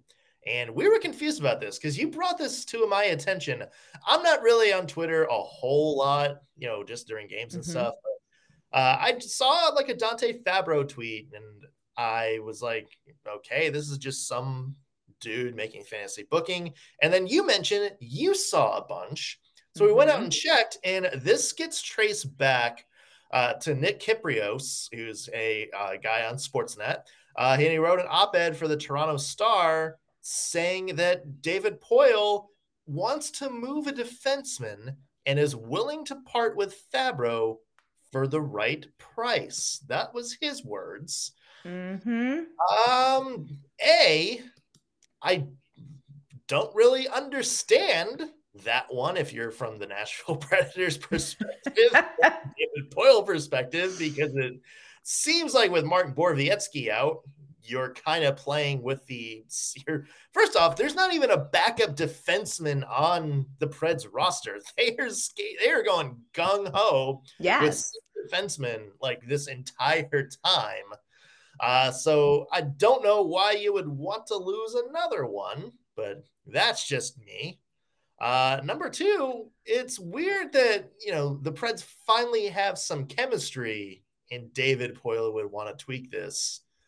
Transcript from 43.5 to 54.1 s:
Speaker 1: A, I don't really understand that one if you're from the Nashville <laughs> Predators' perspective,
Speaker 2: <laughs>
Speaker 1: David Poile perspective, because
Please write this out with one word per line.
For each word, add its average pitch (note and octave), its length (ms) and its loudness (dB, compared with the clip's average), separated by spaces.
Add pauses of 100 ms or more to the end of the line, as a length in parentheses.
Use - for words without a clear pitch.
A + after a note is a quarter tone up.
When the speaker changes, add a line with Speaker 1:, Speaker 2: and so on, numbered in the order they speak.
Speaker 1:
A, A#3+ 580 6 (800)
I E3 220 0 (1040)
don't G#3 260 0
really B3+ 340 6
understand C4 1120 2 (420)
that A#2+ 280 0
one C#3+ 240 -2
if D#3 160 -2
you're A#2 200 -6
from A2 260 -8
the G2+ 80 -8
Nashville G#2 500 -8
<laughs> C#3+ 120 -12
Predators' F3+ 500 0
perspective, - 760 -6 (180)
Speaker 2:
<laughs> - 0 -
Speaker 1:
David - 960 2
Poile A#3 340 8
perspective, E3 760 -2
because D3 360 -2